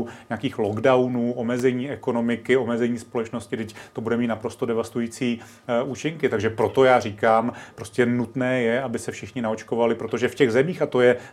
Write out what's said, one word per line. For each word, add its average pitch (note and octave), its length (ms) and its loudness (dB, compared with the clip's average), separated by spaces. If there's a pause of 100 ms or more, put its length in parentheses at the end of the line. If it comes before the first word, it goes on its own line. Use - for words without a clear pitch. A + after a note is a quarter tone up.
(300)
nějakých A#2 280 -6
lockdownů, A#2+ 720 2
omezení B2 580 0
ekonomiky, A#2 640 0
omezení A#2+ 420 0
společnosti, A#2 580 -8
teď A2 180 -10 (180)
to - 80 -10
bude A2+ 160 0
mít A#2+ 100 0
naprosto A2+ 400 -4
devastující, A#2 720 -4 (280)
eh, A#2+ 140 0
účinky. D3 460 -4
Takže A2 220 0
proto A2+ 340 2
já B2+ 160 8
říkám, A2+ 520 2 (220)
prostě - 320 0
nutné B2 560 0
je, A#2+ 200 2
aby A#2+ 160 -6
se - 140 -8
všichni A2+ 300 -10
naočkovali, A#2 520 0
protože A#2 340 -2
v - 60 -4
těch B2 180 4
zemích, D3+ 300 2
a C#3 40 0
to B2 140 0
je B2 160 6 (160)